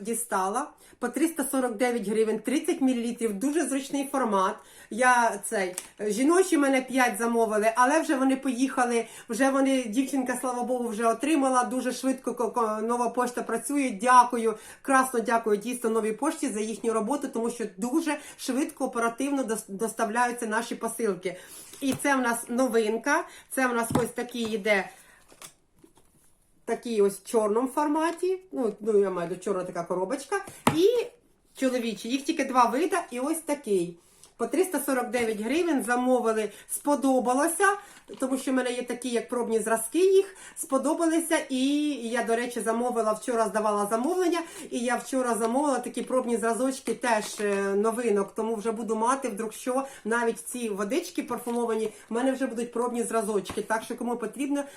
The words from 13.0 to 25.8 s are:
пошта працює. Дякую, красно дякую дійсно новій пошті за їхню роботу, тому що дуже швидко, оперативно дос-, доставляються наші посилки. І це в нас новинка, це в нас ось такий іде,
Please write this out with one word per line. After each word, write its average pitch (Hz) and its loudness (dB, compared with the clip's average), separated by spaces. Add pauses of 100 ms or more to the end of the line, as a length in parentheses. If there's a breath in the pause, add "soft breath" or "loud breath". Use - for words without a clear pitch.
пошта 247 -2
працює. 240 -2
Дякую, 240 6 (240 loud breath)
красно 262 2
дякую 226 2
дійсно 233 -2
новій 220 0
пошті 285 -2
за 208 -4
їхню 220 -2
роботу, 240 -2
тому 226 -2
що 226 -6 (120)
дуже 285 0 (200 loud breath)
швидко, 269 -4
оперативно 247 -2
дос-, 208 -4
доставляються 226 -2
наші 233 -4
посилки. 196 -4 (440 loud breath)
І 269 0 (100)
це 285 4
в 262 2
нас 233 0 (100)
новинка, 233 2 (280 loud breath)
це 262 0
в 240 -2
нас 226 0
ось 226 2
такий 240 -6
іде, 208 0 (1800 loud breath)